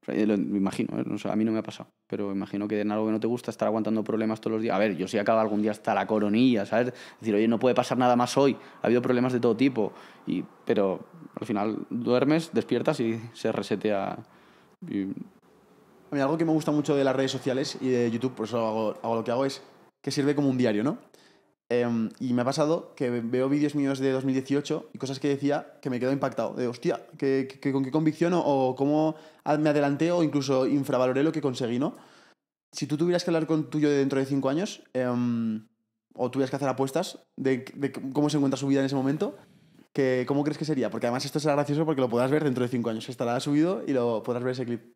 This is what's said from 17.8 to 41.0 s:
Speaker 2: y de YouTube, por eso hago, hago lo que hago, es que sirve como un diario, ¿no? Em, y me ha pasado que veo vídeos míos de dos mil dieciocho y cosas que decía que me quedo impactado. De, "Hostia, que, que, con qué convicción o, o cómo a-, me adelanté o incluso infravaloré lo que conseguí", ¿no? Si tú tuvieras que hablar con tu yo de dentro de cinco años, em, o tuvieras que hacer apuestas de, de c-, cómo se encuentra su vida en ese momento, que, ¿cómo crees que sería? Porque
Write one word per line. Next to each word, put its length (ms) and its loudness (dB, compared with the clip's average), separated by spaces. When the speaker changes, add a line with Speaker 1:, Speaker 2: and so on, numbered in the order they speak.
Speaker 2:
y 80 0
de 200 4
YouTube, 240 -2
por 120 -4
eso 200 -2
hago, 380 -2
hago 120 0
lo 100 -2
que 60 -2
hago, 140 0
es 160 -6
que 100 -4
sirve 220 2
como 160 2
un 80 0
diario, 280 4
¿no? 120 0
Em, 380 0
y 140 -2
me 80 2
ha 40 0
pasado 500 0
que 160 -2
veo 360 0
vídeos 280 0
míos 240 0
de 120 2
dos 140 -2
mil 80 2
dieciocho 580 -2
y 60 -18
cosas 220 -6
que 80 -2
decía 560 -2
que 80 -2
me 80 -2
quedo 120 2
impactado. 440 -2
De, 120 -2
"Hostia, 380 -4
que, 320 0
que, 100 -2
con 120 0
qué 80 -4
convicción 420 2
o, 100 2
o 320 2
cómo 380 2
a-, 160 2
me 100 4
adelanté 420 2
o 120 2
incluso 420 2
infravaloré 560 2
lo 100 2
que 100 -4
conseguí", 360 -2
¿no? 160 -2
Si 140 -8
tú 100 -2
tuvieras 260 2
que 60 -2
hablar 160 2
con 240 -2
tu 100 -2
yo 80 4
de 100 4
dentro 200 2
de 80 2
cinco 240 0
años, 320 -2
em, 760 -2
o 160 -2
tuvieras 180 0
que 60 -4
hacer 140 0
apuestas 500 -2
de, 260 0
de 140 -2
c-, 120 -10
cómo 180 2
se 60 0
encuentra 200 2
su 80 -6
vida 140 2
en 80 2
ese 80 -2
momento, 420 -2
que, 340 2
¿cómo 160 0
crees 140 -2
que 80 -4
sería? 240 0
Porque 160 -6